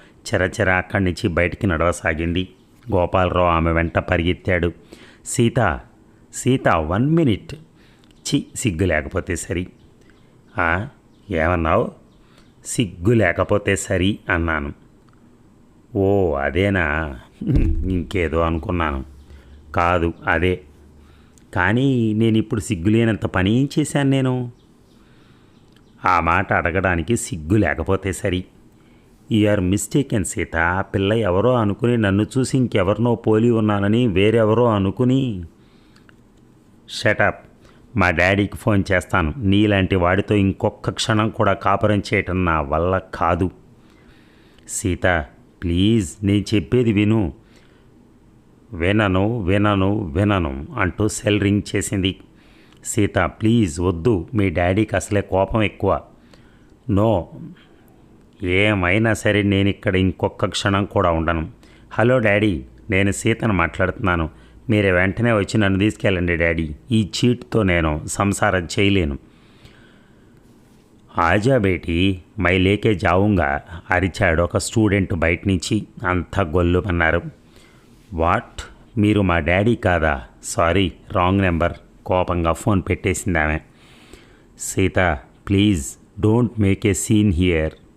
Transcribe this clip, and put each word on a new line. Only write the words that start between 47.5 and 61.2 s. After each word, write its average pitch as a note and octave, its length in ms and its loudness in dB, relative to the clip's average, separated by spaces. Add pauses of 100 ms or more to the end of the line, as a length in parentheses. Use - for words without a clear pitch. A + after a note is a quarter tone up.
"వినను, G2+ 680 0
వినను, G2+ 640 2
వినను," D#2 600 0 (100)
అంటూ G2+ 320 -2
సెల్ G#2 320 0
రింగ్ G2+ 220 2 (140)
చేసింది. F#2+ 400 -2 (680)
"సీత, - 340 -2
ప్లీజ్, F#2+ 600 0
వద్దు. F2 540 0
మీ G2 160 2
డాడీకి F#2 460 0
అసలే G2 240 -2
కోపం F#2+ 420 0
ఎక్కువ." F#2 380 -2 (920)
"No. G2+ 320 2 (1200)
ఏమైనా G2+ 680 2
సరే, G#2 280 0
నేను G2 260 2
ఇక్కడ F#2+ 280 -2
ఇంకొక F#2+ 500 0
క్షణం G2 380 -2
కూడా F#2 260 0
ఉండను." D#2+ 380 -2 (440)